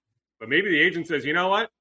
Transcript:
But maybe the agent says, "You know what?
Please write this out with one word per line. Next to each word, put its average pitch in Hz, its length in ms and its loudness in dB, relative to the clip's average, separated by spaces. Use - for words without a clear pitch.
But 113 80 -12
maybe 185 220 2
the 151 100 4
agent 165 260 0
says, 143 180 -4
"You 147 100 -2
know 180 140 0
what? 214 220 0